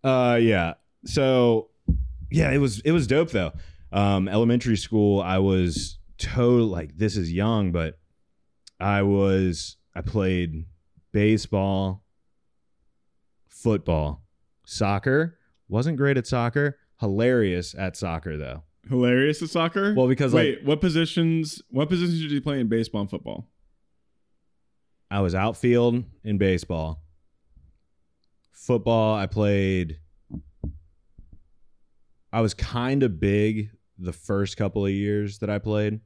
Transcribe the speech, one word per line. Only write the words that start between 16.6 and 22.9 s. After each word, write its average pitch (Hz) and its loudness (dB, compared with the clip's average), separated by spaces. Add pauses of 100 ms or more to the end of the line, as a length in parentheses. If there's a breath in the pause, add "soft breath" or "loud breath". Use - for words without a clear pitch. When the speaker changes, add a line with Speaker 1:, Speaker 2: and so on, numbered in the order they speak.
Speaker 1:
Hilarious 104 0
at 92 -6
soccer 82 -6
though. 69 -10 (260)
Speaker 2:
Hilarious 127 2
at 160 -8
soccer? 190 0
Speaker 1:
Well, 127 4
because, 131 2
Speaker 2:
Wait, 160 2
Speaker 1:
like - -6
Speaker 2:
what 147 0
positions, 165 0
what 143 -2
positions 175 0
did 156 -6
you 143 0
play 143 -4
in 117 0
baseball 110 -2